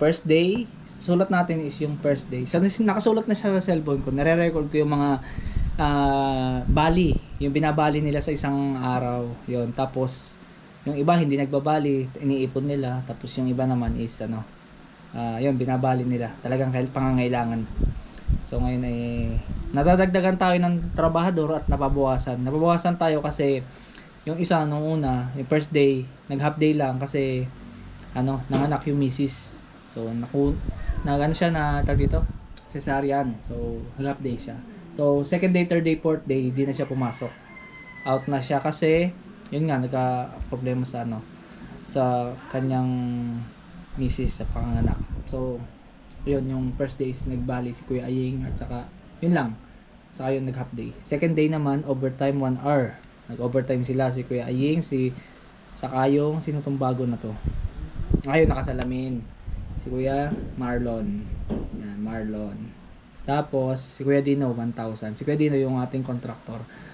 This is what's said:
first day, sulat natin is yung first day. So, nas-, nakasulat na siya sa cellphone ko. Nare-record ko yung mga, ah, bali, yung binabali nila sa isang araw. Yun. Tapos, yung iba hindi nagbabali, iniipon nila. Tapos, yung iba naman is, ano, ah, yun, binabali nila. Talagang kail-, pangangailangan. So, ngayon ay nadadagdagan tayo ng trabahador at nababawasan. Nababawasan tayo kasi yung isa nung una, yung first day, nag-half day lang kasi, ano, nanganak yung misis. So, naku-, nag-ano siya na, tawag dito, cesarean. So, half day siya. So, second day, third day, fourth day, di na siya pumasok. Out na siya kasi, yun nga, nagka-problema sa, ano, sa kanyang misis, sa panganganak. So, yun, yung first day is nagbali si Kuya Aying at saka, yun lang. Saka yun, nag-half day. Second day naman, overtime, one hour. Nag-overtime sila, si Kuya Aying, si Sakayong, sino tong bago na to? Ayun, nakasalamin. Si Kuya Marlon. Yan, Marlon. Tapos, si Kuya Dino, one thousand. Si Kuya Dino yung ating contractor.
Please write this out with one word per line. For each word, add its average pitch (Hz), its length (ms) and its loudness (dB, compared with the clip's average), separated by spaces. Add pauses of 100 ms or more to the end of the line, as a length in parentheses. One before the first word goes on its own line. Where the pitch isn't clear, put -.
first 165 240 2
day, 175 400 4 (240)
sulat 180 400 2
natin 175 320 2
is 143 160 -6
yung 147 240 -4
first 143 320 0
day. 127 160 -4
So, - 80 2
nas-, 190 240 2
nakasulat 214 480 2
na 208 80 2
siya 202 160 0
sa 190 80 4
cellphone 156 400 0
ko. 135 80 -4
Nare-record 156 640 2
ko 151 80 4
yung 147 160 2
mga, 143 240 2 (560)
ah, 139 880 2
bali, 160 480 4 (240)
yung 139 160 0
binabali 151 480 2
nila 147 240 0
sa 156 80 -2
isang 139 480 0
araw. 123 480 0 (160)
Yun. 120 320 -2
Tapos, 131 640 -2 (460)
yung 143 80 0
iba 156 240 4
hindi 143 180 4
nagbabali, 139 840 0
iniipon 135 420 0
nila. 131 400 -2
Tapos, 120 320 -10
yung 127 140 0
iba 127 160 2
naman 120 320 2
is, 117 240 -6
ano, 110 180 -4 (720)
ah, 117 240 -4
yun, 131 220 0
binabali 127 480 2
nila. 120 340 -2
Talagang 131 300 0
kail-, 127 180 0
pangangailangan. 123 760 0 (800)
So, 123 160 -2
ngayon 127 260 0
ay 120 120 -2 (760)
nadadagdagan 180 640 4
tayo 180 200 4
ng 175 380 0
trabahador 165 640 2
at - 60 -8
nababawasan. 135 720 2
Nababawasan 170 540 2
tayo 160 260 2
kasi 143 400 2 (640)
yung 165 160 -2
isa 165 240 4
nung 147 160 0
una, 131 560 0
yung 131 80 -4
first 151 240 2
day, 139 320 6 (240)
nag-half 147 320 0
day 156 160 6
lang 135 240 0
kasi, 135 480 0 (640)
ano, 131 400 0
nanganak 139 400 2
yung 143 80 2
misis. 135 560 0 (320)
So, 113 240 -8
naku-, 139 480 0 (480)
nag-ano 143 240 2
siya 165 240 2
na, 147 320 2
tawag 143 200 4
dito, - 200 4 (480)
cesarean. 139 720 0
So, 117 320 -4 (240)
half 139 160 -2
day 131 160 -4
siya. 113 240 -10 (400)
So, 143 240 4
second 175 320 2
day, 175 160 4
third 170 160 4
day, 160 160 2
fourth 156 240 0
day, 131 240 0
di 135 160 0
na 135 80 0
siya 143 160 -4
pumasok. 127 400 -4 (720)
Out 131 240 0
na 139 160 0
siya 139 160 0
kasi, 160 560 2 (400)
yun 156 160 2
nga, 135 80 2
nagka-problema 127 1040 -2
sa, 120 240 -6
ano, 113 160 -6 (640)
sa 127 480 0 (160)
kanyang 131 400 0 (1040)
misis, 127 480 -2
sa - 80 -4
panganganak. 117 480 0 (320)
So, 127 320 -4 (640)
yun, 135 240 0
yung 131 240 -2
first 135 240 -4
day 127 160 -2
is - 160 -10
nagbali 123 400 -4
si - 160 -14
Kuya 127 240 -4
Aying 131 320 -2
at 131 160 -4
saka, 120 320 -8 (320)
yun 170 160 4
lang. 117 160 0 (640)
Saka 135 160 0
yun, 131 160 -2
nag-half 127 240 -8
day. 113 160 -8 (160)
Second 156 320 2
day 151 80 6
naman, 151 400 0
overtime, 135 560 0
one 127 160 0
hour. 139 400 0 (280)
Nag-overtime 123 560 0
sila, 131 260 0
si 127 140 -2
Kuya 123 240 -4
Aying, 143 400 0
si 127 240 0 (640)
Sakayong, 143 680 2
sino 147 220 -2
tong 139 160 -2
bago 127 260 0
na 120 140 0
to? 110 160 -6 (960)
Ayun, 160 180 6
nakasalamin. 127 720 -2 (640)
Si 127 80 -8
Kuya 135 400 0 (240)
Marlon. 117 720 -2 (560)
Yan, 101 160 -10
Marlon. 107 720 -6 (560)
Tapos, 135 560 0
si - 240 -10
Kuya 139 160 6
Dino, 135 320 2
one 117 160 -2
thousand. 110 480 -6
Si 135 80 -10
Kuya 147 80 0
Dino 147 240 2
yung 131 240 2
ating 127 240 -4
contractor. 117 560 -8 (320)